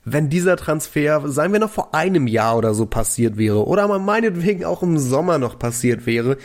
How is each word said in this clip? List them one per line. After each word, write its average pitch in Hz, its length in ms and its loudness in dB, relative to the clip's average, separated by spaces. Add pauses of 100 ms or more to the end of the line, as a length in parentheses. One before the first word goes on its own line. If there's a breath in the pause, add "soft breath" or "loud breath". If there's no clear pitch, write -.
(100)
wenn 143 200 0
dieser 175 260 2
Transfer, 151 720 -2
sagen 151 240 0
wir 214 80 2
noch 220 100 -2
vor - 240 -6
einem 160 340 2
Jahr 113 280 2
oder 110 160 2
so 107 140 0
passiert 113 500 -2
wäre, 107 300 2
oder 202 220 2
mal 196 100 0
meinetwegen 196 680 0
auch 170 180 -4
im 170 140 2
Sommer 147 420 2
noch 123 200 -4
passiert 120 480 -2
wäre, 117 380 0